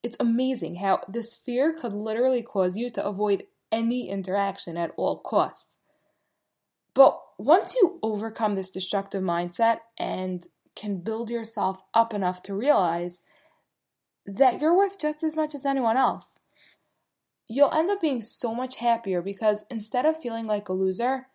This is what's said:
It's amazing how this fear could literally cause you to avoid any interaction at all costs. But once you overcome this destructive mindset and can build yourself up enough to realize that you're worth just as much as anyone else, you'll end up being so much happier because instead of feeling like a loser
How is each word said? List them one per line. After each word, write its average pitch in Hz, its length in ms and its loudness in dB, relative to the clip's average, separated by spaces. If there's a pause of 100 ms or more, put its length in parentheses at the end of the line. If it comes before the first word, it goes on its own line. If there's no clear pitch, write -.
It's - 180 -8
amazing 233 560 0
how 196 320 2
this 220 260 -8
fear 262 380 0
could 247 220 -6
literally 233 480 0
cause 185 340 0
you 233 140 -4
to - 140 -4
avoid 202 420 0 (260)
any 226 380 -2
interaction 190 680 -2
at 170 200 -2
all 180 220 0
costs. - 600 -2 (1120)
But - 280 6 (160)
once 302 380 4
you 494 260 4
overcome 220 540 -2
this 190 160 -4
destructive 190 540 -4
mindset 180 560 0 (180)
and 185 480 -4 (300)
can 202 220 -4
build 220 320 -6
yourself 214 520 -4 (100)
up 226 200 4
enough 185 300 -2
to 202 120 -8
realize 180 680 2 (1040)
that 202 340 2
you're 320 160 4
worth 392 220 0
just 302 240 -4
as 311 140 -2
much 302 180 -2
as 269 100 -10
anyone 254 320 2
else, 190 420 -2 (1080)
you'll 262 240 4
end 330 200 2
up 403 100 -2
being 277 200 0
so 226 340 -4
much 254 220 -6
happier 226 460 0
because 202 480 -2
instead 226 340 -4
of 320 160 2
feeling 226 260 -6
like 208 220 -2
a 185 40 -2
loser 190 640 -2